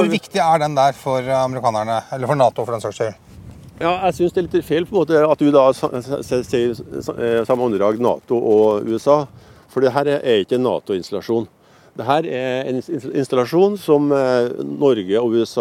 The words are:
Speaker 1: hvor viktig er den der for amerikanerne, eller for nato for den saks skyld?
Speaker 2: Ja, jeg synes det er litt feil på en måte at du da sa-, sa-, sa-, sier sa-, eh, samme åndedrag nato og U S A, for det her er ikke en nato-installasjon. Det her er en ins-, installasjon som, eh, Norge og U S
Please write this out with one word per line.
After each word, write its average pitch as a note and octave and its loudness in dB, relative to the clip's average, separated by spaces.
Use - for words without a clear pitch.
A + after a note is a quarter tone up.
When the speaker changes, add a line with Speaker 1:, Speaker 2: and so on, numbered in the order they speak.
Speaker 1:
hvor - 0
viktig - -6
er E3 2
den D3+ -2
der C3+ 4
for C3 -4
amerikanerne, A#2 -2
eller B2+ -6
for D3 0
nato A#2+ 2
for A2+ -4
den G#2+ -10
saks G#2 -6
skyld? A2 -6
Speaker 2:
Ja, E3+ 0
jeg - -2
synes F3 0
det F#3+ 0
er E3+ -4
litt F3 -2
feil D#3+ 0
på - -10
en G3+ 0
måte D#3+ 2
at D3+ 2
du D3 4
da C3+ 8
sa-, D3 -2
sa-, C3 -6
sa-, B2 -4
sier A#2+ 0
sa-, - -10
eh, A#2 0
samme B2+ 2
åndedrag G#2+ 2
nato A#2 0
og G#2+ 2
U A2+ -6
S - -2
A, D3 4
for - -4
det B2+ 2
her C#3+ 2
er A2 0
ikke B2 -2
en B2+ 0
nato-installasjon. G2 -4
Det A#2 -10
her D3+ 0
er C3 -4
en C3 -4
ins-, C3 -8
installasjon E3 0
som, D3 2
eh, B2+ 2
Norge G#2+ 0
og A#2 0
U A#2 2
S - -14